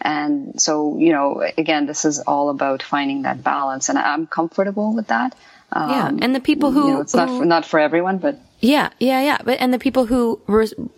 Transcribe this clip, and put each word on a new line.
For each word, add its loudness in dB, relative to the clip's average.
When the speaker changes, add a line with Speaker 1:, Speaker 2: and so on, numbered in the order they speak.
Speaker 1:
And -2
so, 0
you 6
know, 0
again, 0
this -6
is 0
all 0
about -2
finding -2
that -6
balance, -2
and 0
I'm -2
comfortable -2
with -6
that. -2
Speaker 2:
Yeah, 0
Speaker 1:
Um, -2
Speaker 2:
and 2
the -2
people 2
who, 4
Speaker 1:
you 4
know, -2
it's -8
not 4
Speaker 2:
who -4
Speaker 1:
for, 0
not 2
for 0
everyone, 2
but -2
Speaker 2:
Yeah, 4
yeah, 2
yeah. 2
But, 0
and 2
the 0
people 0
who 0
res-, 2